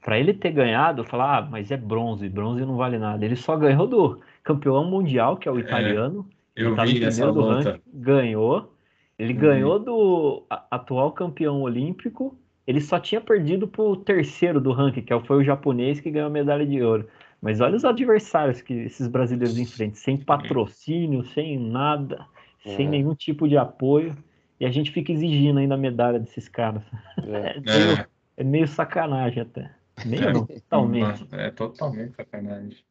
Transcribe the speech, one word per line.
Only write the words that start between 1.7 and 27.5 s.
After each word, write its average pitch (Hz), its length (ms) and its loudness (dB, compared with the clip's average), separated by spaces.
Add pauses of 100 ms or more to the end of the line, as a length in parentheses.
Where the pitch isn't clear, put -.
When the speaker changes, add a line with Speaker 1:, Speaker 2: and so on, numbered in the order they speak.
Speaker 1:
é 139 60 -4
bronze, 110 520 -4
bronze 110 340 -4
não 131 140 -4
vale 123 200 -2
nada." 107 280 -2
Ele 117 100 0
só 156 220 -2
ganhou 151 280 4
do 220 360 2 (220)
campeão 143 420 2
mundial, 165 500 2
que 190 140 -6
é - 20 0
o - 60 0
Speaker 2:
É, 120 40 -2
Speaker 1:
italiano. 120 680 -2 (260)
Speaker 2:
eu 113 120 0
Speaker 1:
Ele 113 80 2
tava 117 140 2
em 123 40 4
Speaker 2:
vi 120 100 2
essa 113 220 0
Speaker 1:
primeiro - 80 2
do 113 200 4
Speaker 2:
luta. 127 180 0
Speaker 1:
ranking, - 100 -8 (120)
ganhou. 127 800 2 (440)
Ele 117 160 -2
Speaker 2:
Eu - 20 -2
vi. 127 60 -2
Speaker 1:
ganhou 147 380 4
do 196 720 2
a-, - 220 -8
atual 131 400 -2
campeão 151 500 -2
olímpico. 170 760 -4 (280)
Ele 131 140 2
só 151 200 0
tinha 208 200 -4
perdido 196 480 2
pro 214 300 0
terceiro 175 640 2
do 131 100 2
ranking, 127 300 0
que 120 200 0
foi 139 160 2
o 143 60 6
japonês 139 560 0
que 156 120 -6
ganhou 151 160 -2
a 147 40 -4
medalha 147 340 0
de 143 160 0
ouro. 113 280 2 (320)
Mas 107 180 -2
olha 135 160 4
os 247 80 -2
adversários 214 800 2
que - 120 -8
esses 117 340 -6
brasileiros 120 500 0
enfrentam, 113 380 -6
sem 131 220 -4
Speaker 2:
Sim. 143 60 -8
Speaker 1:
patrocínio, 143 1000 -2
sem 151 340 -6
nada, 135 680 -4 (380)
sem 104 220 -4
Speaker 3:
É. 147 40 -2
Speaker 1:
nenhum 143 260 0
tipo 151 340 -4
de 143 80 6
apoio. 143 580 0 (440)
E 135 60 -2
a 127 60 0
gente 147 200 -2
fica 165 200 -4
exigindo 147 480 2
ainda 139 160 2
a - 20 -2
medalha 123 420 0
desses 117 280 -12
caras. 110 360 -4 (340)
Speaker 3:
É. 104 400 -6